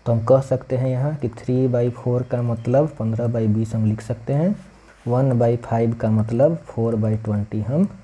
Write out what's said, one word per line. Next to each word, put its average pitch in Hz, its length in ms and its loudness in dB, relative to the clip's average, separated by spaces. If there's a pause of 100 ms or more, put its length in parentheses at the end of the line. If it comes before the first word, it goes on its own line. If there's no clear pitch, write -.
तो 120 60 2
हम 113 120 2
कह 131 160 6
सकते 131 360 -2
हैं 127 140 0
यहाँ 135 260 -2
कि 123 140 -4
थ्री 127 380 0
बाई 120 240 2
फ़ोर 123 300 -2
का 120 200 -4
मतलब 123 460 2 (100)
पन्द्रह 113 280 -2
बाई 113 200 0
बीस 110 280 0
हम 110 120 0
लिख 107 140 0
सकते - 320 -6
हैं, 170 240 2 (500)
वन 123 320 2
बाई 120 200 4
फ़ाइव 117 360 0
का 110 160 -2
मतलब 117 460 2 (100)
फ़ोर 113 300 -2
बाई 110 200 0
ट्वेंटी 107 460 -4
हम 147 260 0 (160)